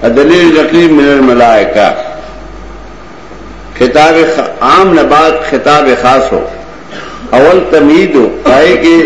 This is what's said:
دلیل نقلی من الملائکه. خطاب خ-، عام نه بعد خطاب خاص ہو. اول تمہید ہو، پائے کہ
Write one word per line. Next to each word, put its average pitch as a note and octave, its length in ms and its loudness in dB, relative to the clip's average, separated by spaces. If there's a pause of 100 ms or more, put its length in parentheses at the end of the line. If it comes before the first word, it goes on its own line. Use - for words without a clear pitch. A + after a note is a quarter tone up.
دلیل D#3 560 2
نقلی D#3+ 280 2
من C#3+ 200 2
الملائکه. B2 880 2 (1800)
خطاب D3+ 360 2 (200)
خ-، C#3+ 140 -4 (120)
عام E3+ 320 2
نه D#3+ 100 2
بعد D#3+ 300 2 (180)
خطاب C#3+ 340 0 (160)
خاص C3 300 0
ہو. - 160 -4 (840)
اول D3+ 280 2 (120)
تمہید D#3 440 2
ہو، A#2 140 2 (140)
پائے D#3+ 340 2
کہ E3 180 2 (100)